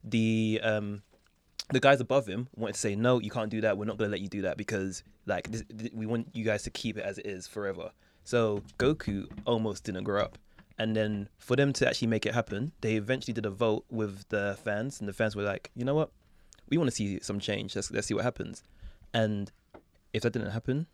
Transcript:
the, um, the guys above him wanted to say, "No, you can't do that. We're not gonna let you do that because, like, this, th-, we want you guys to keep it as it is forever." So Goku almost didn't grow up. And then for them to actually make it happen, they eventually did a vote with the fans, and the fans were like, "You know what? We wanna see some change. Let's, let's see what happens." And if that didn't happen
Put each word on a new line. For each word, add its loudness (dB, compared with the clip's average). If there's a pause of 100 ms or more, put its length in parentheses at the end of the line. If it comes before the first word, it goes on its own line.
the, 4
um, 0 (680)
the 4
guys 8
above 2
him -4
wanted -4
to -4
say, 0
"No, 6
you -2
can't -4
do -2
that. 2
We're -4
not -4
gonna 2
let -2
you -6
do -4
that 0
because, -4 (240)
like, -2
this, -6 (120)
th-, -8
we -6
want -2
you -6
guys 0
to -8
keep -4
it -6
as -4
it -8
is -8
forever." -6 (320)
So 2 (160)
Goku 2 (180)
almost 0
didn't -4
grow 2
up. -4 (400)
And 2
then 0 (100)
for 0
them 4
to 4
actually 2
make 2
it 0
happen, -2
they 2
eventually -2
did -2
a -2
vote 2
with -4
the 0
fans, -4
and -6
the -8
fans 0
were -2
like, -4
"You -6
know 0
what? 2 (580)
We 4
wanna 4
see -2
some -4
change. -4
Let's, -4
let's -2
see 0
what 0
happens." -4 (500)
And 2 (600)
if 0
that 2
didn't -2
happen -2